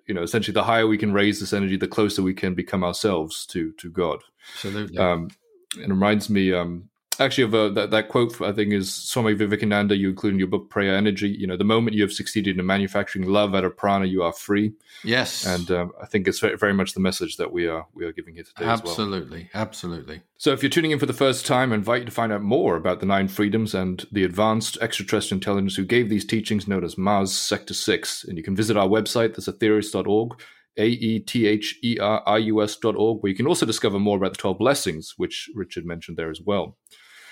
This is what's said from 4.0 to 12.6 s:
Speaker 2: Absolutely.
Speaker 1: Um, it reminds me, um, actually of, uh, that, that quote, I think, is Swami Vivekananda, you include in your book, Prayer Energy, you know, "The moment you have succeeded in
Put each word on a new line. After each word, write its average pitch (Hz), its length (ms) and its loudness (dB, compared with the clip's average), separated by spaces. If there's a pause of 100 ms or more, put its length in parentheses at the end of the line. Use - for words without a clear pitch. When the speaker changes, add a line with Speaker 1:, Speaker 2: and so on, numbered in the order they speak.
Speaker 2:
Absolutely. 98 420 -8
Speaker 1:
Um, 87 320 0 (480)
it - 120 -8
reminds 101 420 2
me, 95 220 4
um, 87 360 -4 (320)
actually 131 240 4
of, 110 100 2
uh, 107 160 4
that, 101 200 0
that 107 180 2
quote, 120 320 0
I 95 120 0
think, 104 200 0
is 95 220 -2
Swami 110 400 0
Vivekananda, 104 640 2
you 98 120 2
include 98 260 0
in 98 40 2
your 92 100 2
book, 95 220 -4
Prayer 98 260 2
Energy, 101 320 2
you 101 180 -4
know, 92 100 -4
"The 95 80 0
moment 110 320 2
you 104 60 4
have 98 100 2
succeeded 98 460 -2
in 92 60 -2